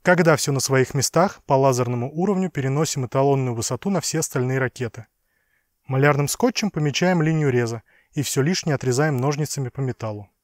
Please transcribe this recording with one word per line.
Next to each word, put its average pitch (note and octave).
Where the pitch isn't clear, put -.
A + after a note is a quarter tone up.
Когда E3
все -
на C3
своих C3
местах, E3
по -
лазерному B2+
уровню F#3
переносим C#3
эталонную C3+
высоту A#2+
на F3+
все -
остальные C3
ракеты. A#2+
Малярным C#3
скотчем A3
помечаем E3
линию D#3
реза A#2
и D3
все -
лишнее D#3
отрезаем C3
ножницами C#3
по C3+
металлу. G#2+